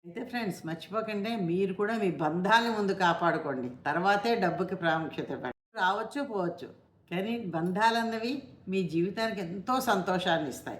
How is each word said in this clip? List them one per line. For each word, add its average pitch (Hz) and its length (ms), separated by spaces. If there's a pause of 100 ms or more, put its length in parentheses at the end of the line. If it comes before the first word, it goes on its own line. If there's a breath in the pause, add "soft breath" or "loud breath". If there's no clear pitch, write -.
అయితే 175 200
ఫ్రెండ్స్ 220 400
మర్చిపోకండి, 202 640 (100)
మీరు 185 320
కూడా 208 240
మీ 202 140
బంధాలను 180 640
ముందు 202 200
కాపాడుకోండి, 160 760 (140)
తర్వాతే 202 520
డబ్బుకి 180 400
ప్రాముఖ్యత 160 560
ఇవ్వండి. 131 260 (200)
రావచ్చు 214 460
పోవచ్చు, 175 460 (420)
కానీ 196 220 (160)
బంధాలన్నవి 226 840 (340)
మీ 190 160
జీవితానికి 196 580
ఎంతో 196 380
సంతోషాన్ని 180 720
ఇస్తాయి. - 300